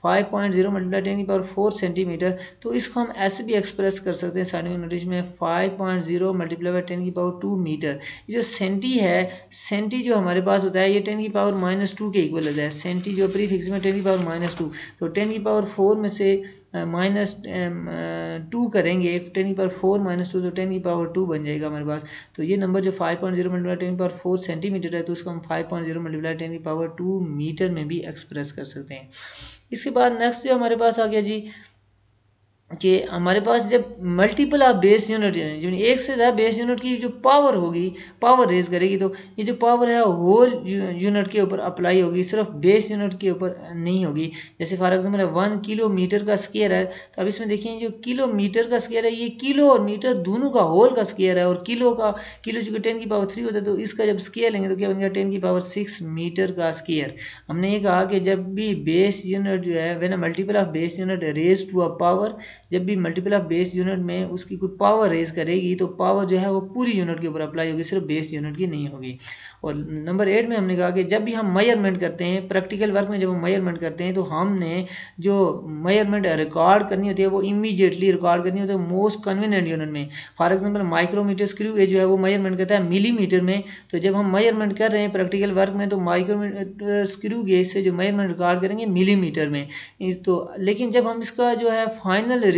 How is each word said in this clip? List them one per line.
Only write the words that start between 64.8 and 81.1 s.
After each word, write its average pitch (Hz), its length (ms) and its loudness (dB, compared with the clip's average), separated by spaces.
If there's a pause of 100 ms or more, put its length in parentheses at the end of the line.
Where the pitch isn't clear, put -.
power 208 280 4
raise 165 220 0
करेगी, 175 440 0
तो 180 120 -2
power 190 380 0
जो 185 140 2
है 196 140 0
वो 190 80 0
पूरी 233 320 -2
unit 170 280 -2
के 170 60 -6
ऊपर 156 140 -6
apply 160 300 -4
होगी, 160 120 -4
सिर्फ 185 200 -2
base 156 300 -4
unit 147 240 -6
की 185 100 -2
नहीं 147 220 -4
होगी। 127 300 -12 (460)
और 151 100 -4 (160)
number 175 380 0
eight 226 200 2
में 233 80 -2
हमने 185 200 0
कहा 180 140 0
कि 185 140 0
जब 202 180 0
भी 226 100 -4
हम 208 240 0
measurement 202 440 2
करते 175 240 -4
हैं, 185 240 -2
practical 196 420 -2
work 196 180 0
में 202 120 -2
जब 185 100 0
हम 175 120 -2
measurement 180 360 0
करते 165 260 -6
हैं, 185 100 -2
तो 190 80 0
हमने 175 640 -2 (340)
जो 190 480 2
measurement 196 580 2
record 170 600 4
करनी 196 200 0
होती 190 140 0
है, 196 60 4
वो 190 140 0
immediately 190 720 2
record 175 320 2
करनी 185 160 0
होती 196 120 -2
है 175 160 -2
most 202 280 0
convenient 196 500 0
unit 160 220 -2
में। 147 200 -6
For - 440 -2
example 202 300 0
माइक्रोमीटर 190 640 0